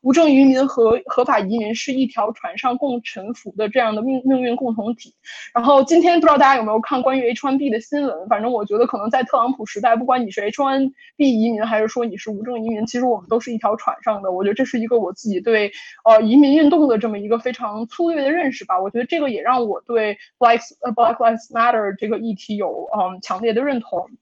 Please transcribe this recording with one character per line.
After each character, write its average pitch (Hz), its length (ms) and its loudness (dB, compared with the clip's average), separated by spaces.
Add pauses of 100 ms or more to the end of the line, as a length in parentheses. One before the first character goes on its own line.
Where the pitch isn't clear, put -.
无 254 120 2
证 311 180 6
移 269 140 8
民 262 200 4
和 233 320 2 (100)
合 247 180 0
法 233 160 0
移 196 160 -4
民 220 180 -4
是 269 160 -8
一 262 140 0
条 220 260 -4
船 - 260 -12
上 247 200 -2
共 254 260 -4
沉 202 300 -12
浮 - 240 -16
的 214 100 -2
这 247 140 0
样 220 120 0
的 214 80 -6
命-， 262 220 -2
命 262 180 2
运 247 140 -2
共 254 180 -4
同 220 220 -6
体。 - 180 -20 (400)
然 240 120 0
后 277 180 6
今 330 160 4
天 339 200 4
不 320 80 4
知 311 40 8
道 285 60 6
大 269 100 8
家 269 80 6
有 226 80 -2
没 214 80 -4
有 220 80 2
看 254 220 -4
关 262 180 0
于 240 120 0
H 220 100 -8
one 277 160 -2
B 277 140 -2
的 226 100 -4
新 285 240 -4
闻， 190 240 -8
反 208 100 2
正 226 120 -4
我 214 120 -2
觉 208 140 -4
得 240 80 2
可 233 140 -6
能 214 100 -4
在 254 140 0
特 - 120 -2
朗 247 160 0
普 220 140 -6
时 - 160 -10
代， 226 140 0
不 247 100 -4
管 254 180 0
你 202 60 -8
是 202 120 -8
H 214 200 -6
one 269 300 0 (260)
B 254 240 2
移 233 80 2
民， 220 160 -2
还 220 160 -2
是 214 60 0
说 240 180 -4
你 202 120 -8
是 220 120 -12
无 208 140 -8
证 233 200 -8
移 226 60 -6
民， 220 160 -4
其 240 140 -6
实 254 60 -2
我 233 120 2
们 180 100 -14
都 226 120 0
是 240 120 -8
一 226 60 -6
条 214 180 -2
船 - 280 -6
上 208 180 -4
的。 190 100 -4
我 180 120 -4
觉 208 80 0
得 - 20 -2
这 262 100 -2
是 247 160 -4
一 226 60 -4
个 233 140 0
我 185 120 -4
自 - 160 -10
己 185 140 -4
对， 214 300 0 (340)
呃， 220 160 8
移 220 140 2
民 277 180 8
运 302 160 6
动 311 180 4
的 220 120 2
这 226 100 -4
么 208 80 -6
一 208 100 -10
个 226 120 0
非 247 120 -4
常 226 360 -8
粗 339 240 -2
略 302 100 -2
的 269 100 0
认 320 200 0
识 - 120 -14
吧。 185 160 -2
我 196 120 -4
觉 233 80 -2
得 240 60 -2
这 339 140 -2
个 277 120 -2
也 202 100 -6
让 240 260 0
我 196 140 -6
对 214 340 -2 (220)
Black-， 233 240 4 (200)
呃， 247 100 -6
Black 226 240 2
Lives 226 360 0
Matter 226 460 0
这 220 100 -6
个 214 120 -4
议 226 160 -6
题 208 200 -8
有， 185 400 -6
嗯， 185 280 -2
强 190 180 -8
烈 226 120 0
的 240 100 0
认 277 160 -2
同。 180 280 -8 (140)